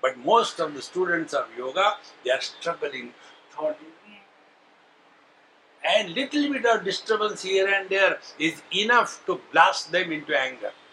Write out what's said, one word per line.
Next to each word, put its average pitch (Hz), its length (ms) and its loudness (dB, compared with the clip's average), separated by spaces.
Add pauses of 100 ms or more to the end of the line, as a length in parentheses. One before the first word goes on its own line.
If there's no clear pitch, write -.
But 127 180 -2
most 156 400 4
of 156 160 -2
the 131 80 -10
students 175 500 -2
of 131 140 -2 (100)
yoga, 156 420 0 (260)
they 123 80 2
are 127 80 0
struggling. 139 760 -8 (360)
Thought, 151 280 -6 (2000)
and 190 300 2
little 285 380 0
bit 233 140 -2
of 214 180 2
disturbance 208 580 -2
here 190 260 2
and 190 200 0
there 190 300 2 (200)
is 160 240 -2 (100)
enough 214 540 2
to 165 140 -2 (120)
blast 165 400 4
them 175 200 0
into 151 240 -4
anger. 127 360 -4 (200)